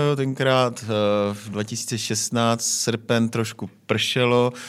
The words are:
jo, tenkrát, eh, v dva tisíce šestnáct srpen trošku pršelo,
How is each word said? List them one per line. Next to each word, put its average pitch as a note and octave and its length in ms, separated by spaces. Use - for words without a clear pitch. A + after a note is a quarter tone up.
jo, C#3+ 60
tenkrát, C3 680
eh, G#2 500
v G#2 160
dva G2+ 140
tisíce A#2 340
šestnáct A#2 680
srpen A2+ 640
trošku A2 400
pršelo, B2 680